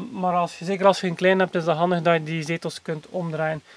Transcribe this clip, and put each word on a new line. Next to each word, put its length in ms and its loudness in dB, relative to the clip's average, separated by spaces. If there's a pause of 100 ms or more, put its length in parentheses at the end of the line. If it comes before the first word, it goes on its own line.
(120)
maar 220 -2
als 260 -2
je, 60 -12
zeker 200 0
als 160 6
je 60 -2
een 80 -2
klein 240 4
hebt, 160 0
is 100 -2
het 120 2
handig 240 2
dat 120 4
je 100 2
die 200 -4
zetels 380 -6
kunt 280 -8
omdraaien. 520 -4 (160)